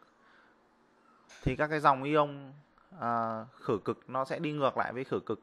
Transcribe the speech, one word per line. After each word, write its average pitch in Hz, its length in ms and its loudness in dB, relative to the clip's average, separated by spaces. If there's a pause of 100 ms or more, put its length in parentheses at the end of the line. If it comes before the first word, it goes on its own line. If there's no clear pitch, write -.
(1400)
Thì 131 120 0
các 147 120 2
cái 156 120 -2
dòng 139 240 6
ion, 143 500 2 (460)
à, 113 460 -2 (140)
khử 110 260 -2
cực - 240 -6
nó 131 160 -2
sẽ 131 140 -6
đi 156 120 -4
ngược 139 260 0
lại - 160 -2
với 127 100 -6
khử 117 160 -4
cực 107 240 -6